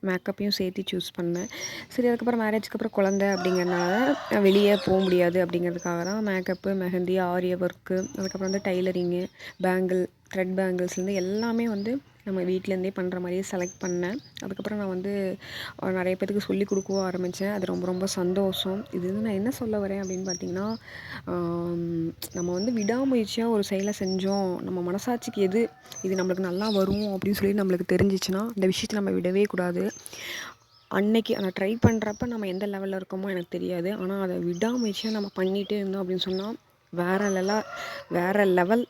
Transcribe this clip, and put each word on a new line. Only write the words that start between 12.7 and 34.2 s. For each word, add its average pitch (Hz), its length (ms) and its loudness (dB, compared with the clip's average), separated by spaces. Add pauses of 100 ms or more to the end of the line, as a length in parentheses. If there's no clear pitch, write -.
பண்ற 185 280 -4
மாரியே 180 260 -2
செலக்ட் 180 340 -4
பண்ணேன். 180 400 -2 (200)
அதுக்கப்புறம் 208 400 -6
நான் 196 140 -4
வந்து, 185 200 -4 (600)
அ, - 180 -6
நெறைய 185 240 0
பேத்துக்கு 196 280 -2
சொல்லிக் 196 260 0
குடுக்கவும் 196 360 0
ஆரம்பிச்சேன். 180 480 -2
அது 196 140 -2
ரொம்ப, 180 200 -2
ரொம்ப 185 220 -2
சந்தோஷம். 190 680 0 (140)
இது 180 100 -2
வந்து 196 200 -2
நான் 214 160 0
என்ன 214 120 0
சொல்ல 226 280 -2
வரேன் 196 220 -2
அப்படின்னு 185 260 -4
பார்த்தீங்கன்னா, 185 400 -4 (600)
ஆம், 170 560 -2 (500)
நம்ம 175 200 -2
வந்து 202 200 0
விடாமுயற்சியா 233 760 2
ஒரு 214 160 4
செயலை 202 300 0
செஞ்சோம், 190 540 0 (140)
நம்ம 180 220 -4
மனசாட்சிக்கு 202 580 -2
எது 196 200 4 (400)
இது 185 120 0
நம்மளுக்கு 185 320 0
நல்லா 190 240 -2
வரும் 196 380 2
அப்படின்னு 196 320 0
சொல்லி 202 140 4
நம்மளுக்கு 185 360 2
தெரிஞ்சிச்சுன்னா, 190 580 4
அந்த 202 180 2
விஷயத்த 208 340 0
நம்ம 190 120 0
விடவே 185 340 2
கூடாது. 180 380 0 (1040)
அன்னைக்கு 214 460 4
நான் 190 200 -2
ட்ரை 196 220 0
பண்றப்ப 220 480 2
நம்ம 226 200 -4
எந்த 190 200 -2
லெவல்ல 196 320 -4
இருக்கோமோ 190 320 -6
எனக்கு 180 240 -4
தெரியாது. 180 400 -2
ஆனா, 190 280 -4